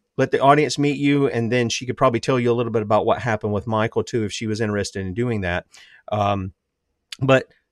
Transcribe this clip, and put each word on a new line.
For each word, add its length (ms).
let 120
the 100
audience 380
meet 200
you, 300
and 240
then 160
she 160
could 120
probably 240
tell 180
you 120
a 40
little 180
bit 100
about 220
what 160
happened 320
with 140
Michael, 380
too, 200
if 80
she 140
was 160
interested 420
in 80
doing 300
that." 240
Um, 420
but 300